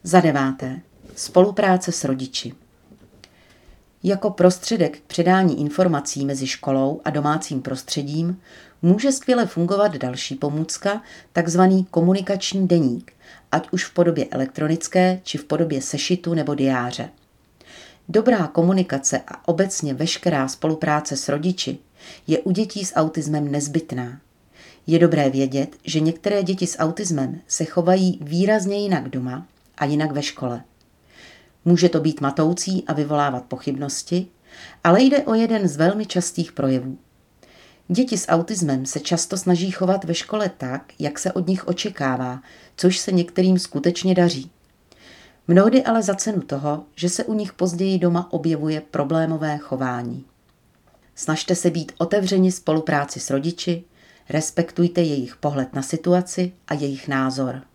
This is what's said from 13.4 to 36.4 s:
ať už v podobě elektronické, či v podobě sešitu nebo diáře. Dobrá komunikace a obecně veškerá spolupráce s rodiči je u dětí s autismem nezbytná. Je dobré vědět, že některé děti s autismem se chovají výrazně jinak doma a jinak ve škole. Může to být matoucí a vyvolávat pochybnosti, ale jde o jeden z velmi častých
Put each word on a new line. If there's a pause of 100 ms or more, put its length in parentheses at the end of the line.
ať
už
v
podobě
elektronické,
či
v
podobě
sešitu
nebo
diáře. (1000)
Dobrá
komunikace
a
obecně
veškerá
spolupráce
s
rodiči (480)
je
u
dětí
s
autismem
nezbytná. (680)
Je
dobré
vědět,
že
některé
děti
s
autismem
se
chovají
výrazně
jinak
doma (320)
a
jinak
ve
škole. (1000)
Může
to
být
matoucí
a
vyvolávat
pochybnosti, (580)
ale
jde
o
jeden
z
velmi
častých